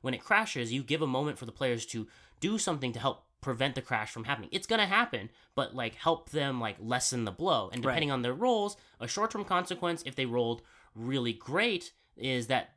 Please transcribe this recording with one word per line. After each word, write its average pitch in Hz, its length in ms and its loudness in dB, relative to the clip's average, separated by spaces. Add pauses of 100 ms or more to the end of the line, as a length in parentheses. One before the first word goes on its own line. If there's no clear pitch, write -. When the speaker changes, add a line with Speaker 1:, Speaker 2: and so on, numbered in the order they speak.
Speaker 1:
When 131 120 -2
it 117 80 -4
crashes, 196 500 2
you 131 120 0
give 143 180 0
a 156 60 2
moment 131 320 0
for 123 60 -10
the - 60 -10
players 120 360 0
to 110 200 -4 (340)
do 208 180 2
something 135 340 0
to 113 60 -8
help 120 260 0 (160)
prevent 131 340 0
the 135 60 -4
crash 107 300 -2
from 113 140 -8
happening. 117 260 -4
It's 185 160 -4
gonna 220 180 4
happen, 196 440 0 (260)
but, 131 200 0
like, 117 200 -4
help 165 340 0
them, 139 320 0
like, 107 180 -4
lessen 120 460 0
the 101 60 -2
blow. 120 420 2
And 120 100 -4
Speaker 2:
Right. 131 100 4
Speaker 1:
depending 147 180 2
on 127 100 0
their 120 120 2
roles, 208 440 2 (220)
a 120 80 -6
short-term 208 380 -2
consequence 180 600 0
if 135 100 -8
they 131 120 0
rolled 117 340 0 (340)
really 120 380 0
great 185 580 -2 (240)
is 127 320 0
that 127 300 0